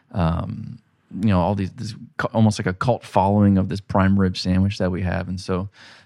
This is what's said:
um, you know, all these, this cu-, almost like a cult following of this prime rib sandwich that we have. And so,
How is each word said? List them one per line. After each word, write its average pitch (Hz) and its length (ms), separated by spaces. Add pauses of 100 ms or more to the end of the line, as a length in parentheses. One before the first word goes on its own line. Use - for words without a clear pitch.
(140)
um, 82 640 (320)
you 104 180
know, 90 120
all 98 140
these, 95 160
this 107 240 (220)
cu-, - 160
almost 110 260
like 101 80
a 92 60
cult 120 300
following 101 540
of 92 100
this 95 140
prime 98 380
rib 92 180
sandwich 95 400
that 92 140
we 92 100
have. 90 260
And 92 140
so, 95 260 (380)